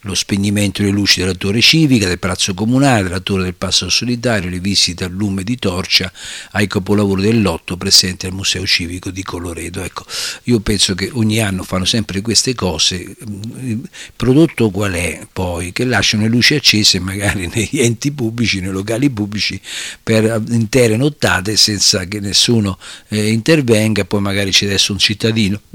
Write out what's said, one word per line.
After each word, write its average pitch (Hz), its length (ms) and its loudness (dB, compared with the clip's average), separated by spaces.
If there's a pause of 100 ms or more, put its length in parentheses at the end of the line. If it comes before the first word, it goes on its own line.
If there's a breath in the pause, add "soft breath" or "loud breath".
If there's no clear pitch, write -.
lo 95 120 -8
spegnimento 101 680 0
delle 101 120 2
luci 101 260 2
della 92 140 0
torre 98 260 -2
civica, 131 480 4
del 85 100 -2
palazzo 92 360 -2
comunale, 120 500 2
della 92 160 -4
torre 95 240 0
del 90 100 -4
Passo 90 340 -2
Solitario, 117 640 0
le 90 100 -4
visite 92 440 0
a 90 40 -6
lume 95 360 -2
di 120 120 -2
torcia 92 540 -2 (420 loud breath)
ai 101 140 2
capolavori 98 560 2
del 110 200 4
Lotto 90 340 -2
presenti 92 500 0
al 92 60 -6
Museo 95 340 -4
Civico 90 440 -4
di 92 120 -8
Coloredo. 87 600 -8
Ecco, - 220 -10 (400 loud breath)
io 120 160 2
penso 101 340 0
che 90 180 -4
ogni 110 280 2
anno 98 220 -2
fanno 92 220 -2
sempre 98 380 -2
queste 117 320 0
cose. 90 600 -2 (460)
Il 120 200 -4 (360 loud breath)
prodotto 127 540 4
qual 95 220 -2
è 85 380 -4
poi? 90 420 -6
Che 123 120 -2
lasciano 107 380 2
le 110 60 2
luci 117 260 4
accese 104 440 2
magari 95 500 -2
<laughs> 82 40 -10
negli 113 280 -2
enti 120 300 2
pubblici, 113 500 -2
nei 95 120 -6
locali 113 380 0
pubblici 104 500 -4 (420 loud breath)
per 110 460 2
intere 113 480 4
nottate 107 600 0
senza 98 500 2
che 104 140 -6
nessuno, 101 580 2 (300 loud breath)
eh, 107 200 0
intervenga, 110 760 4
poi 101 160 0
magari 98 300 0
c'è 95 140 2
adesso 101 280 0
un 95 60 -4
cittadino 107 640 0 (140)